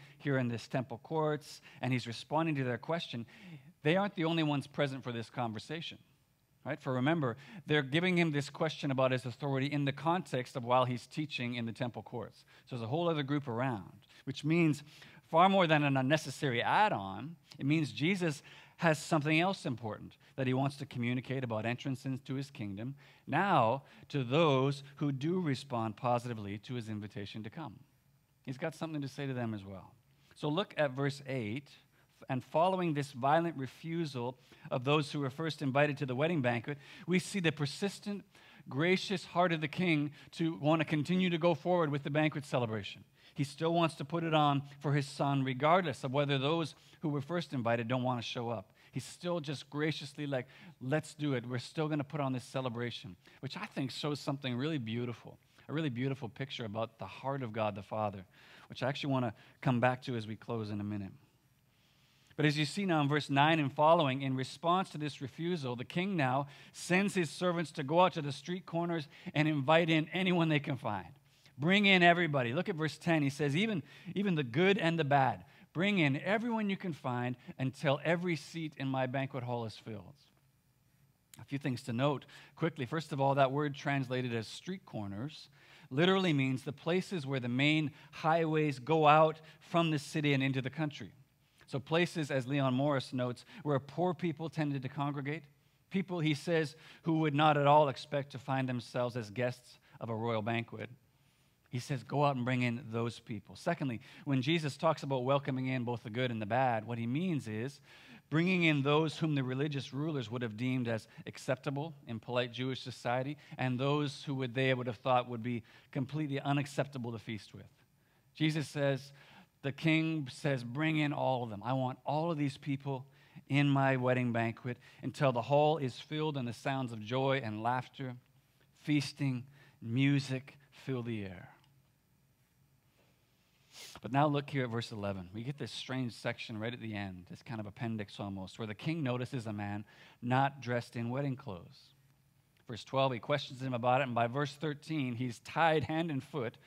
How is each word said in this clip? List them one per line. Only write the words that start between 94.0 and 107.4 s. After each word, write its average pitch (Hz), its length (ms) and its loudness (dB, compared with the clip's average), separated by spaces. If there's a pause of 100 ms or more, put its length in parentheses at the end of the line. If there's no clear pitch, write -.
people 160 360 -4
tended 143 320 -2
to 131 80 -6
congregate, 143 540 -4 (460)
people, 185 300 -2
he 156 140 2
says, 160 420 0 (280)
who 160 160 2
would 156 140 2
not 151 220 6
at 143 100 4
all 147 220 8
expect 139 460 -4
to 131 40 -8
find 135 300 -2
themselves 123 480 -2
as 110 140 -6
guests 123 500 -4 (220)
of 117 80 -6
a 117 40 -2
royal 110 280 0
banquet. 113 480 -4 (800)
He 123 100 -4
says, 131 240 -6
"Go 143 220 0
out 143 100 4
and 123 80 -2
bring 127 200 0
in 120 280 -2
those 117 300 -4
people." 104 340 -12
Secondly, 139 460 -4 (240)
when 135 160 2
Jesus 151 340 0
talks 160 260 2
about 135 220 -2
welcoming 135 440 0
in 127 180 -2
both 120 180 -4
the 120 60 -10
good 123 200 0
and 113 120 -4
the 107 40 -4
bad, 117 400 2
what 117 120 -6
he 117 100 -4
means 143 400 -2